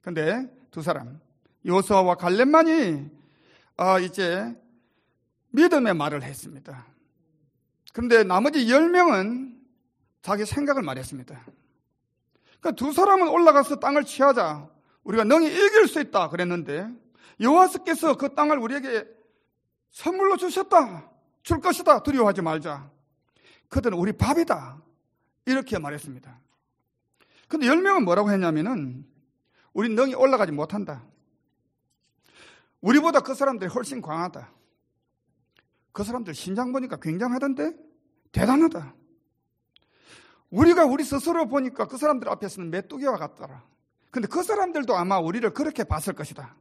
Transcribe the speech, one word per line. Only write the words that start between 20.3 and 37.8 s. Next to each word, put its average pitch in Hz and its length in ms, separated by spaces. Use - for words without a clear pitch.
주셨다, 339 760
줄 330 180
것이다, 320 440
두려워하지 220 360
말자. 156 480
그들은 220 300
우리 196 140
밥이다, 185 680
이렇게 254 320
말했습니다. 143 640
근데 311 180
열 320 160
명은 381 220
뭐라고 196 260
했냐면은 160 720
우린 214 240
능히 262 180
올라가지 247 380
못한다. 147 520
우리보다 294 400
그 262 140
사람들이 247 360
훨씬 247 300
강하다. 160 520
그 208 140
사람들 214 300
신장 220 380
보니까 254 240
굉장하던데? 254 760